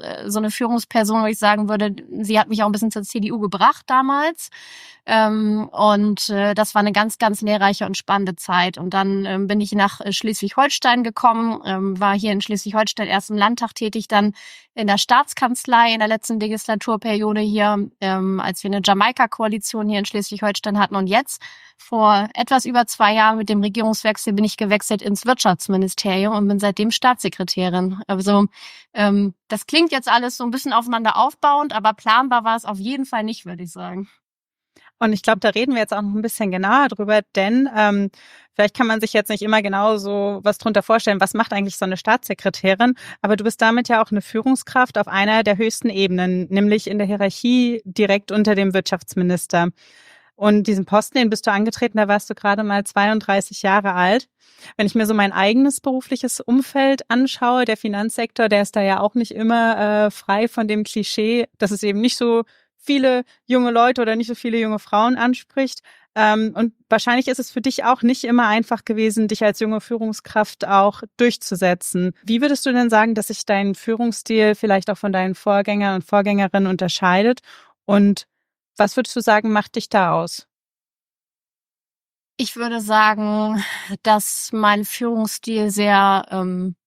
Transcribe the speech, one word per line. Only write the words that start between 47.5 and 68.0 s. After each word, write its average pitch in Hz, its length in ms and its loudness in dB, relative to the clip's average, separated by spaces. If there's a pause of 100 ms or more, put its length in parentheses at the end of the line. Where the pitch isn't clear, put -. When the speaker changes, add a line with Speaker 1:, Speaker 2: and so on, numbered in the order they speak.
Speaker 2:
direkt 196 480 0
unter 208 240 4
dem 196 180 0
Wirtschaftsminister. 180 920 0 (680)
Und 208 320 2
diesen 196 180 0
Posten, 214 340 0
den 233 120 2
bist 208 160 -4
du 214 60 2
angetreten, 220 460 -2
da 208 100 2
warst 202 200 0
du 214 60 -8
gerade 208 300 -2
mal 202 180 -2
zweiunddreißig 202 800 -2
Jahre 196 300 2
alt. 180 360 2 (480)
Wenn 208 120 0
ich - 80 -2
mir 220 100 2
so 220 80 0
mein 202 180 2
eigenes 233 480 2
berufliches 262 600 -6
Umfeld 269 680 0
anschaue, 247 580 0
der 220 100 -2
Finanzsektor, 220 720 -2
der 202 140 4
ist - 120 -4
da 214 60 2
ja 196 180 2
auch 208 160 0
nicht 233 180 0
immer, 214 760 2
äh, 208 40 0
frei 208 380 -2
von 226 180 -4
dem 214 160 -2
Klischee, 220 640 -2 (120)
dass 196 120 0
es 202 140 -4
eben 202 160 0
nicht 240 160 0
so 233 260 0 (380)
viele 262 440 2 (200)
junge 247 260 2
Leute 240 300 4
oder 220 160 0
nicht 226 120 -4
so 240 60 -6
viele 233 240 -4
junge 220 200 -2
Frauen 226 380 2
anspricht. 247 640 -2 (340)
Ähm, 214 420 2
und 226 160 -2 (160)
wahrscheinlich 240 400 2
ist 269 120 -2
es 240 100 -8
für 247 100 -6
dich 254 240 -4
auch 247 160 2